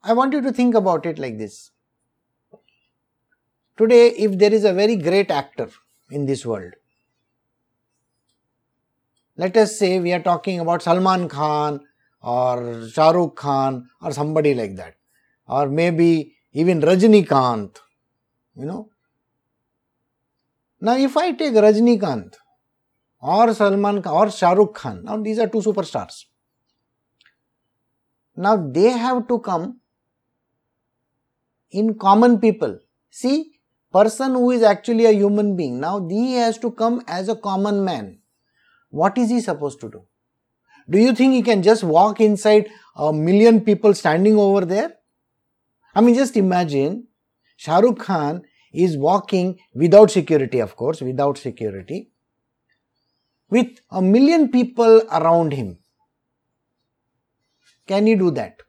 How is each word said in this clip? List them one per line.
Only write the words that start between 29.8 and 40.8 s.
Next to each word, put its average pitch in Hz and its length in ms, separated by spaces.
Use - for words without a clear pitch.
in 214 240
common 220 460
people. 160 380
See, 294 420
person 220 400
who 247 180
is 240 120
actually 226 440
a 220 60
human 208 440
being, 131 240
now 180 280
he 240 260
has 226 240
to 233 120
come 233 360
as 185 220
a 220 80
common 202 480
man. 117 340
What 185 280
is 233 120
he 240 100
supposed 147 400
to 110 80
do? - 140